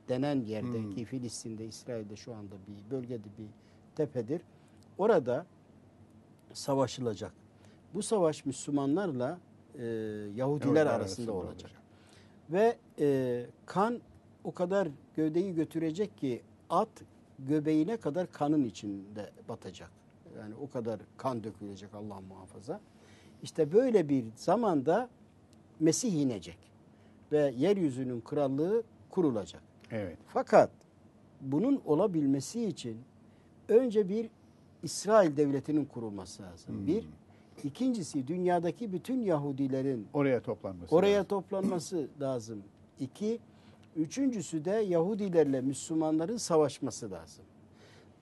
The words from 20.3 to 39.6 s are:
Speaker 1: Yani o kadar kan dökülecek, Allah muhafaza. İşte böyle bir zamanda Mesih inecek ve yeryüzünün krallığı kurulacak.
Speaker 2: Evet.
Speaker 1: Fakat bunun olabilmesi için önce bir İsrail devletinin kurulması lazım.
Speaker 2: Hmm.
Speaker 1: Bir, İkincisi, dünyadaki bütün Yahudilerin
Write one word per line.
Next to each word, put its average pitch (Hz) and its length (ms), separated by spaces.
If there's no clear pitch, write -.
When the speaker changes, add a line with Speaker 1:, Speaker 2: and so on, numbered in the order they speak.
Speaker 1:
Yani 107 220
o 143 80
kadar 113 300
kan 123 260
dökülecek, 101 500
Allah 104 360
muhafaza. 98 500
İşte 151 280
böyle 214 380
bir 135 160
zamanda 185 720
Mesih 160 340
inecek 120 440
ve 147 260
yeryüzünün 135 640
krallığı 147 640
kurulacak. 120 520
Speaker 2:
Evet. 101 260
Speaker 1:
Fakat 208 420
bunun 180 440
olabilmesi 156 800
için 123 320
önce 214 400
bir 220 200
İsrail 180 540
devletinin 143 480
kurulması 107 580
lazım. 87 360
Speaker 2:
Hmm. 98 80
Speaker 1:
Bir, 214 200
İkincisi, 156 640
dünyadaki 175 640
bütün 247 280
Yahudilerin 135 920